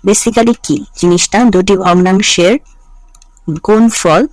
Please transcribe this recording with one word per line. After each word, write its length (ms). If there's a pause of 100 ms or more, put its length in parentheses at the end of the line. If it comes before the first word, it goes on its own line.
basically 480 (100)
কি 120 (220)
জিনিসটা? 380 (180)
দুটি 180 (120)
ভগ্নাংশের 680 (1120)
গুণফল 540 (120)